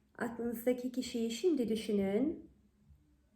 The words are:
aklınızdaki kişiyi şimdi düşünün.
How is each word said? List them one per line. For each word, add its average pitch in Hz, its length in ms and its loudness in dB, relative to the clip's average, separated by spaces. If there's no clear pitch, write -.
aklınızdaki 240 720 -2
kişiyi 233 380 -2
şimdi 247 380 2
düşünün. 214 840 0